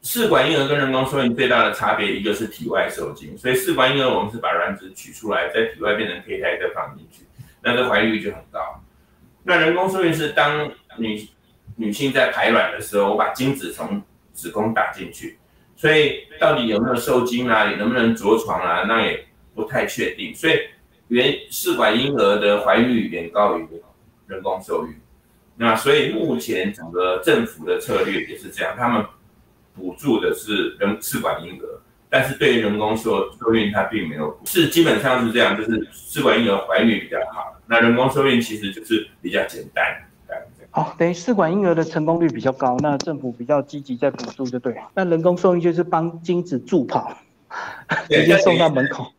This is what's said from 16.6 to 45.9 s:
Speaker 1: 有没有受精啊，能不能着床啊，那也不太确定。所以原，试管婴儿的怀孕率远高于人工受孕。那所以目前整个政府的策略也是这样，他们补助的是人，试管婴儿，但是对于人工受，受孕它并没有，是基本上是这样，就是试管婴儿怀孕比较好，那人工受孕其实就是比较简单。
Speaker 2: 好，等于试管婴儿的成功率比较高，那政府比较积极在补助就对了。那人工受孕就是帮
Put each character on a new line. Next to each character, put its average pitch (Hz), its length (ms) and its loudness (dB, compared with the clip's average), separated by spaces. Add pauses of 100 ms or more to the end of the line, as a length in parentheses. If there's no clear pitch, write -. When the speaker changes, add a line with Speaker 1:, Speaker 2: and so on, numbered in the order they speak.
Speaker 1:
有 107 120 2
没 120 80 2
有 123 80 0
受 123 300 2
精 120 240 -2
啊， 107 220 2
能 104 180 -2
不 120 40 0
能 113 220 4
着 110 220 2
床 - 240 -2
啊， - 260 0
那 - 140 2
也 - 240 -2 (300)
不 110 80 -6
太 110 240 -2
确 - 260 -4
定。 - 220 -10
所 - 120 -2
以 160 60 4 (540)
原， 123 280 4 (140)
试 - 240 -2
管 123 260 2
婴 143 160 0
儿 104 220 4
的 104 240 2
怀 113 160 4
孕 120 120 4
率 107 180 0
远 87 240 -6
高 98 260 2
于 80 100 -10 (600)
人 95 160 -10
工 95 180 -4
受 - 240 -4
孕。 82 80 -14 (600)
那 113 200 2
所 139 200 4
以 151 160 2
目 - 260 -2
前 113 340 -2
整 85 200 -14
个 90 320 0
政 - 200 4
府 - 220 -10
的 - 140 0
策 - 240 0
略 - 220 -2
也 - 120 -14
是 - 120 -16
这 - 140 -8
样， 92 140 -4
他 117 100 -2
们 113 160 0 (680)
补 92 240 -10
助 117 220 2
的 110 160 0
是 101 440 -4
人， 101 220 0
试 - 180 -6
管 - 240 -4
婴 - 160 -14
儿， - 220 -14 (260)
但 131 160 2
是 135 140 -4
对 127 160 4
于 117 60 4
人 104 180 0
工 110 180 0
受， 107 440 -2
受 113 160 2
孕 104 180 2
它 104 120 0
并 98 220 -4
没 76 100 -8
有， - 280 -6
是 160 220 2
基 170 160 4
本 156 180 4
上 127 240 2
是 107 60 0
这 120 80 2
样， 117 180 4
就 110 60 -4
是 107 280 -2
试 - 300 -8
管 113 180 4
婴 113 80 2
儿 98 80 4 (120)
怀 110 160 2
孕 107 160 4
比 - 100 -12
较 - 80 -4 (160)
好， - 220 -10 (100)
那 - 140 2
人 120 160 4
工 127 160 2
受 139 160 2
孕 120 120 4
其 110 160 -4
实 101 160 -6
就 - 140 -14
是 110 240 0 (100)
比 - 120 -8
较 98 140 0
简 - 280 -12
单。 - 100 -2 (840)
Speaker 2:
好， - 260 -4
等 170 140 2
于 - 20 -2
试 175 220 -2
管 175 180 4
婴 196 160 2
儿 170 60 4
的 160 100 2
成 160 220 -2
功 165 140 2
率 170 100 4
比 117 100 -6
较 131 120 0
高， 127 300 0
那 147 180 2
政 156 180 -6
府 127 140 -6
比 117 120 -12
较 143 160 2
积 143 220 -8
极 143 160 -8
在 285 140 0
补 - 220 -10
助 135 120 -6
就 123 140 -6
对 123 140 -4
了。 - 80 -10 (120)
那 190 120 0
人 170 140 2
工 180 160 4
受 180 200 4
孕 175 60 0
就 170 120 2
是 170 100 0
帮 170 380 -2